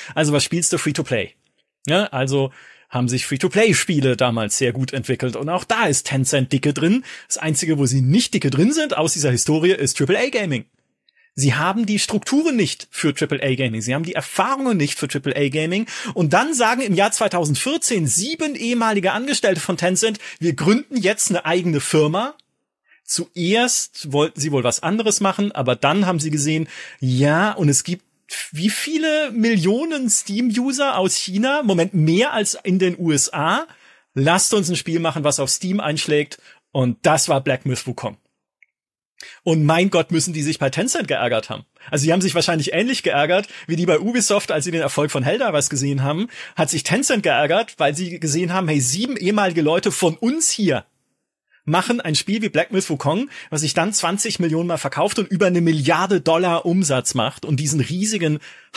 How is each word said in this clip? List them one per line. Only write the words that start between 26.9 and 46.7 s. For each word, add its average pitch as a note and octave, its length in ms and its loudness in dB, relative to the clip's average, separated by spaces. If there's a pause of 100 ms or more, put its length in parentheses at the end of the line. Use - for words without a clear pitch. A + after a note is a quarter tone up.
ja, C#3+ 540 2
und D#3 160 2
es C#3 140 2
gibt F3 200 -8 (480)
wie E3+ 180 -2
viele D4+ 600 -2
Millionen A#3 800 0
Steam-User B3 880 0
aus F#3 180 2
China? B3+ 480 0
Moment, F#3+ 300 2
mehr F3 400 2
als G#3+ 280 -2
in F#3+ 160 0
den F3+ 220 0
U E3+ 140 0
S - 200 0
A? F3 320 0 (480)
Lasst E3 400 2
uns G3 160 2
ein F3 60 -2
Spiel E3 240 -2
machen, D#3+ 240 -2
was D3 160 0
auf C3+ 100 -2
Steam F#3+ 300 -2
einschlägt. D3 580 -2 (340)
Und B2 320 0
das D#3 260 2
war C#3 120 2
Black C3+ 240 -2
Myth C3 220 -4
Wukong. A#2 300 -8 (1300)
Und D#3+ 200 2
mein E3 260 4
Gott, E3 220 2
müssen E3 220 0
die D#3 100 -4
sich D3+ 160 -2
bei C#3 100 0
Tencent G#3 380 -2
geärgert A#2 420 -2
haben. - 160 -10 (240)
Also D3 160 0
die D#3+ 60 4
haben F#3 100 4
sich F3+ 140 0
wahrscheinlich E3 380 0
ähnlich A#3 280 0
geärgert, E3 460 2 (180)
wie D#3+ 120 -2
die F3 80 0
bei D#3+ 140 4
Ubisoft, G3+ 520 0
als D#3 140 -2
sie F3+ 60 -4
den E3 100 0
Erfolg D3 280 0
von C3+ 140 -2
Helldivers F3 460 0
gesehen C#3 340 -2
haben, D#3 240 -2 (280)
hat D#3 140 0
sich D#3+ 140 -4